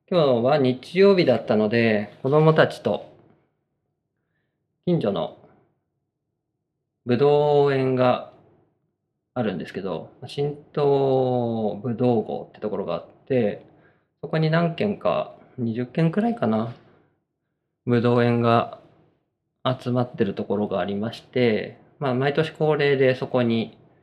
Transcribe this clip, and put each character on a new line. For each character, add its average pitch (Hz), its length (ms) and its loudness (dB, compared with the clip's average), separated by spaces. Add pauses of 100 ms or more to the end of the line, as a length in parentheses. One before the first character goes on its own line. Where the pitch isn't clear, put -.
今 180 120 2
日 147 60 4 (180)
は 143 140 2
日 127 420 -2
曜 196 160 8
日 175 80 4
だ 127 120 4
っ - 80 -6
た 113 120 2
の 107 120 2
で、 107 540 2
子 135 80 0
供 156 240 6
た 156 140 6
ち - 140 -12
と - 300 -4 (1700)
近 175 140 0
所 107 120 -2
の - 260 -6 (1700)
ぶ 120 120 0
ど 147 500 4
う 139 80 0
園 131 220 0
が 127 360 0 (1000)
あ 127 80 -4
る 101 120 -4
ん 85 40 -8
で 71 80 -10
す - 60 -18
け 92 100 -10
ど、 90 300 -10 (140)
新 143 240 -4 (220)
東 127 1120 0
ぶ 117 140 -4
ど 120 240 2
う 101 40 -6
郷 71 260 -8
っ - 20 -20
て - 80 -20
と 104 100 -6
こ 98 60 -6
ろ 95 80 -6
が 85 100 -6
あ 85 60 -6
っ - 60 -18 (200)
て、 110 400 -2 (540)
そ 160 80 -12
こ 160 100 -4
に 160 120 0
何 165 260 0
軒 - 220 -4
か、 - 360 -4 (240)
二 113 160 -4
十 123 120 -6
軒 160 260 0
く 208 80 -2
ら 226 80 -2
い 226 80 -4
か 120 100 -2
な、 110 280 -2 (1120)
ぶ 120 160 2
ど 120 140 2
う 120 80 4
園 120 160 2
が 117 380 0 (840)
集 127 260 -4
ま 123 120 0
っ - 120 -6
て 113 100 -2
る 98 100 -4
と 104 100 -8
こ 101 140 -4
ろ 104 100 -4
が 95 100 -4
あ 90 60 -2
り 101 100 -6
ま 107 180 -6
し - 120 -20
て、 107 520 -2 (220)
ま 139 120 -4
あ、 123 40 -2
毎 135 180 -2
年 156 200 -2
恒 151 240 0
例 143 200 2
で 131 180 2
そ 127 120 -6
こ 127 160 0
に 113 340 -2 (260)